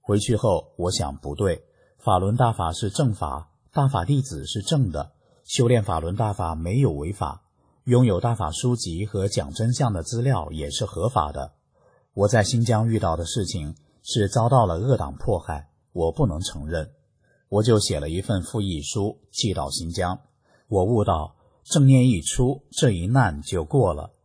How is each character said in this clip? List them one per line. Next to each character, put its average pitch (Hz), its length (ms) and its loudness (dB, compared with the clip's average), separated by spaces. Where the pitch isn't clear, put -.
回 104 180 2
去 110 160 2
后， 98 420 0
我 87 140 0
想 73 260 -4
不 71 160 -10
对， 85 300 0
法 95 220 2
轮 101 160 0
大 120 180 4
法 85 200 -2
是 95 180 -4
正 127 220 0
法， 73 360 -8
大 139 140 2
法 131 180 0
弟 143 160 2
子 135 240 -8
是 - 160 -6
正 127 300 2
的， 73 220 -8
修 - 240 0
炼 117 160 4
法 90 160 -2
轮 82 160 -4
大 107 180 0
法 82 200 -4
没 85 260 -2
有 127 120 4
违 76 220 -6
法， 71 300 -6
拥 123 220 6
有 95 140 2
大 117 140 0
法 87 180 -4
书 123 240 -2
籍 92 300 -6
和 98 220 -2
讲 80 260 -4
真 113 180 -2
相 120 220 0
的 87 80 -4
资 117 220 -4
料 101 280 0
也 76 200 -6
是 - 140 -4
合 90 240 -4
法 73 220 0
的。 69 220 -10
我 101 140 2
在 110 160 4
新 117 200 2
疆 117 240 2
遇 110 100 2
到 92 180 0
的 82 100 -6
事 98 200 -4
情 78 300 -8
是 - 280 0
遭 117 200 2
到 117 160 6
了 85 100 -2
恶 117 220 2
党 71 180 -6
迫 98 220 -2
害， 73 320 -8
我 82 200 0
不 151 140 0
能 82 160 -4
承 73 260 -8
认。 80 240 -6
我 104 140 2
就 113 160 6
写 82 200 -2
了 78 100 -6
一 85 120 -4
份 95 200 -2
复 110 180 -6
议 92 220 -4
书 104 380 -6
寄 101 220 -2
到 73 160 -4
新 85 220 -8
疆。 90 280 -4
我 95 160 0
悟 107 200 2
到 80 320 -2
正 143 220 4
念 131 240 8
一 101 120 2
出， - 500 -2
这 - 200 2
一 87 160 -2
难 104 340 2
就 82 220 -4
过 117 300 2
了。 - 180 -10